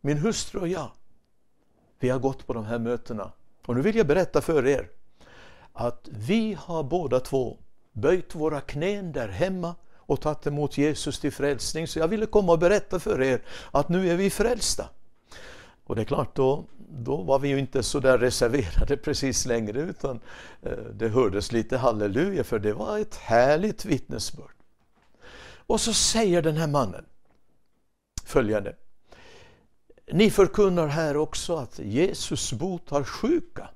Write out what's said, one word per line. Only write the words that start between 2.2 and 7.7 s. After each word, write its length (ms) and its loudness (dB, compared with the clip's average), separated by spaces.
på 60 -6
de 120 -6
här 140 -4
mötena. 540 -4
Och 100 0
nu 60 0
vill 140 2
jag 100 4
berätta 340 2
för 260 2
er 240 0
att 340 -6
vi 480 -2
har 220 -6
båda 380 0
två 380 -2